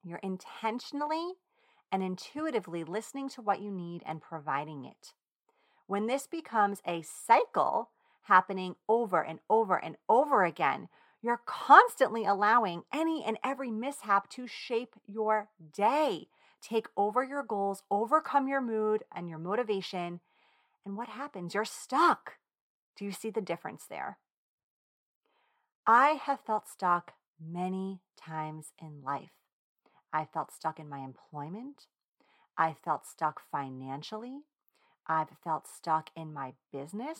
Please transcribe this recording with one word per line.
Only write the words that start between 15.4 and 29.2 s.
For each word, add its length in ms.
day, 540
take 260
over 260
your 200
goals, 480
overcome 560
your 140
mood 420
and 160
your 100
motivation. 800
And 120
what 120
happens? 440
You're 120
stuck. 680
Do 60
you 80
see 180
the 120
difference 480
there? 300
I 260
have 280
felt 280
stuck 460
many 580
times 540
in 220
life. 280